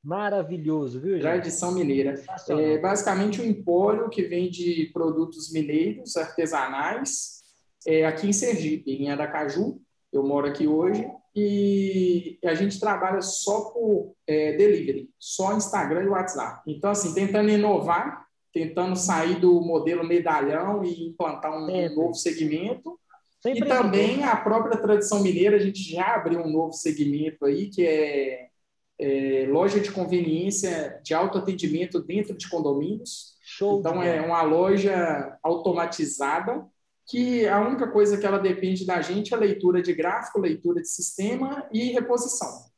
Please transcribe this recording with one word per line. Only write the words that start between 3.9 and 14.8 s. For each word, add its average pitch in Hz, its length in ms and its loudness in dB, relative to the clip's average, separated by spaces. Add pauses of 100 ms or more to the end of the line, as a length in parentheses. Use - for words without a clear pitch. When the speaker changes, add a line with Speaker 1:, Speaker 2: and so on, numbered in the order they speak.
Speaker 2:
que - 140 -4
vende 175 720 -2
produtos 160 580 -2
mineiros, 160 680 -2
artesanais, 160 1200 -4 (460)
é, 160 180 4
aqui 156 220 0
em 202 60 2
Sergipe, 160 580 -2
em 139 180 -4
Aracaju. 151 720 -4 (300)
Eu 139 120 0
moro 139 240 0
aqui 147 200 0
hoje. 185 420 2 (260)
E 196 1080 2
a 165 80 2
gente 196 260 0
trabalha 190 420 0
só - 500 -2
por, 220 420 0 (140)
é, 151 280 0
delivery, 165 640 4